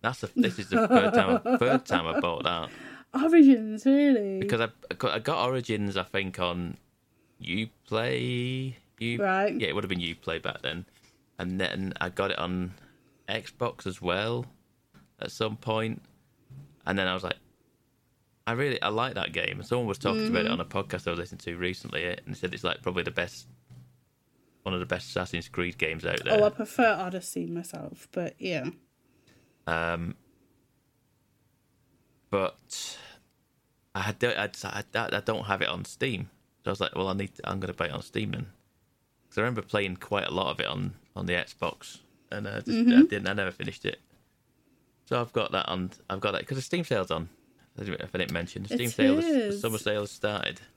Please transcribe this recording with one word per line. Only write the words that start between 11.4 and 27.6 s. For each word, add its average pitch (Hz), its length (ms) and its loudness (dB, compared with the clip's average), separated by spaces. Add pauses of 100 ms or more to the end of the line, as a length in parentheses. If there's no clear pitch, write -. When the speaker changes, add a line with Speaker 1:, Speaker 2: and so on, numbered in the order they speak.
Speaker 1:
then 95 400 -2
I 92 100 -2
got 95 200 0
it - 80 -4
on 90 360 -4 (540)
Xbox - 580 -6
as 95 160 -8
well 107 440 2 (760)
at - 120 -4
some 110 240 0
point. 110 460 -2 (840)
And 95 120 2
then 92 100 2
I 92 60 2
was 87 100 -6
like, - 120 -4 (1080)
I 113 60 -2
really, 131 300 0
I 92 60 0
like 113 260 -2
that 82 180 -4
game. - 300 -2
Someone 120 240 0
was 98 120 -2
talking - 300 0
about - 140 2
it - 20 2
Speaker 2:
Mm-hmm. - 80 0
Speaker 1:
on 85 80 -2
a 87 60 -4
podcast - 400 -4
I - 40 -2
was 85 80 -2
listening 90 220 -10
to 85 160 -8
recently, 90 480 -4
eh, 87 120 -4 (100)
and - 100 -8
said 90 160 -6
it's, 85 100 -10
like, 85 200 -2
probably 90 200 -2
the 80 80 -2
best, - 360 -6 (1160)
one 95 100 -2
of 90 60 0
the 90 60 -4
best - 220 -4
Assassin's 87 400 -4
Creed 87 300 -4
games 80 260 -2
out 87 200 -2
there. - 160 2
Speaker 2:
Oh, 208 40 6
I 208 60 4
prefer 220 420 0
Odyssey 180 540 -6
myself, - 680 -10